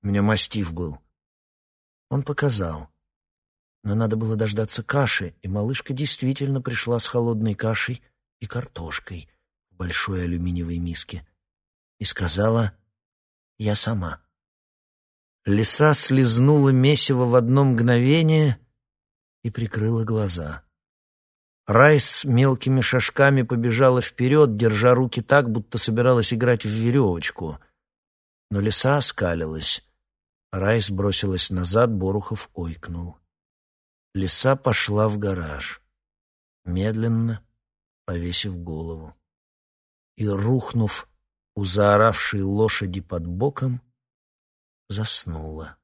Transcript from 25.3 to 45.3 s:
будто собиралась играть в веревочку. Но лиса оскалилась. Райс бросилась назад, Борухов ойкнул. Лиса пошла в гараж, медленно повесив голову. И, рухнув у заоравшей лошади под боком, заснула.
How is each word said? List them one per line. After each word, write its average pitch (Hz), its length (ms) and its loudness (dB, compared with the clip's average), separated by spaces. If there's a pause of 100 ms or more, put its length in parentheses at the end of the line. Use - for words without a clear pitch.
будто 110 280 -4
собиралась 120 540 2
играть 120 320 0
в 107 40 -4
веревочку. 107 880 -2 (920)
Но 101 100 -2
лиса 127 360 2
оскалилась. 82 920 -2 (640)
Райс 101 400 0
бросилась 98 600 -2
назад, 98 420 0
Борухов 98 600 -6
ойкнул. 85 640 -12 (960)
Лиса 110 420 2
пошла 107 520 0
в 104 100 -4
гараж, 87 640 -8 (840)
медленно 110 840 -2 (580)
повесив 87 520 -4
голову. 82 580 -12 (1040)
И, 107 100 -4
рухнув 107 840 -2 (460)
у 101 100 -6
заоравшей 104 800 2
лошади 98 580 -2
под 85 260 -8
боком, 123 540 -4 (1080)
заснула. 78 960 -6